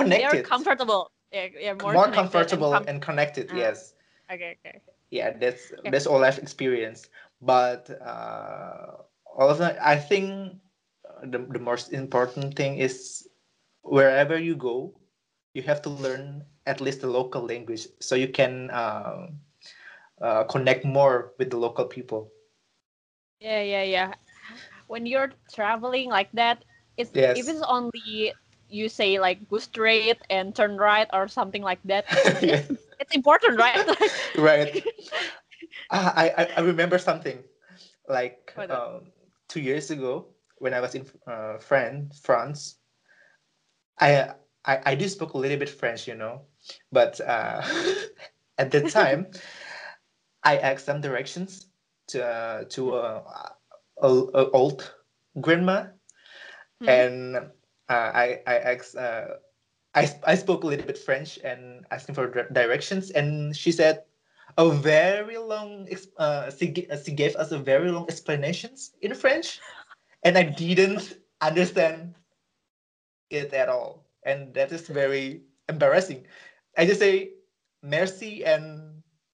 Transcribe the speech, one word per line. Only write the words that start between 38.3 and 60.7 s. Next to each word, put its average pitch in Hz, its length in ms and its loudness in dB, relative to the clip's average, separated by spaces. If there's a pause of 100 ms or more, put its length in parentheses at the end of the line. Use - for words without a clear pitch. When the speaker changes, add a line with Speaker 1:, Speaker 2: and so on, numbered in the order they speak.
Speaker 1:
What? 196 160 -10
Speaker 2:
um, 120 420 -10 (360)
two - 120 -8
years 147 300 -4
ago, 143 360 -6 (320)
when 127 160 -4
I 123 60 -2
was 123 140 -6
in, 131 120 -10 (200)
uh, 110 320 -10
Fran-, 135 520 -2 (120)
France, 135 560 -2 (1200)
I, 143 320 6 (340)
I, 135 220 2
I 139 80 2
do 175 140 -2
spoke 160 260 -8
a 139 40 -4
little 139 200 0
bit 139 100 -4
French, 117 400 -6
you 120 60 -10
know, 113 280 -10 (500)
but, 120 280 4
uh, 113 420 -2 (520)
<laughs> - 440 -20
at 139 140 0
that 151 160 4
time, 160 380 2 (600)
Speaker 1:
<laughs> - 580 -12
Speaker 2:
I 147 140 6
asked 139 280 -2
some 147 140 -4
directions 143 680 -8 (400)
to, 127 160 -4
uh, 117 460 -6
to, 127 220 -4
Speaker 1:
Mm-hmm. - 0 -
Speaker 2:
uh, 117 280 -4 (840)
a, 139 60 8
a 131 420 4
old 143 420 2 (480)
grandma, 180 460 2 (960)
Speaker 1:
Mm-hmm. 240 60 -4
Speaker 2:
and, 127 480 4
uh, - 800 -4
I, 123 320 2
I 123 120 2
asked, 123 380 -4
uh, 117 300 -6 (680)
I, 151 140 4 (160)
I - 100 4
spoke 185 300 0
a - 20 0
little 143 200 -2